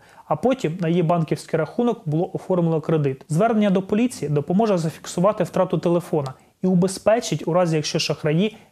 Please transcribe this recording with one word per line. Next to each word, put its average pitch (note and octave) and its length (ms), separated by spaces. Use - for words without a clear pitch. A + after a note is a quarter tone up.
а D#3 100
потім G3+ 440
на D#3+ 100
її F3 140
банківський D#3+ 560
рахунок A#3 460
було D#3+ 280
оформлено E3 480
кредит. D3 480
Звернення G#3 400
до F#3+ 120
поліції G#3 480
допоможе F3+ 480
зафіксувати F3+ 680
втрату F3+ 340
телефона E3 560
і F#3+ 60
убезпечить F#3+ 800
у E3 60
разі, F3 220
якщо D#3 240
шахраї D#3+ 580